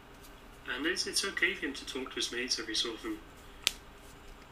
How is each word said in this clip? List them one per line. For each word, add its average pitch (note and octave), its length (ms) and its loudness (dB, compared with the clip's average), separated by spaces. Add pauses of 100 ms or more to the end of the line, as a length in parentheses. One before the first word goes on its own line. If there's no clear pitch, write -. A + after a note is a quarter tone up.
(760)
And C#3 100 2
it's, F#3 220 4
it's - 160 4
okay F#3+ 300 4
for E3 140 0
him C3+ 60 0
to - 120 -6
talk C3 240 -2
to - 60 -6
his A#2 160 2
mates A#2+ 280 2
every A2 160 0
so A#2+ 180 4
often. G#2+ 240 -2 (1300)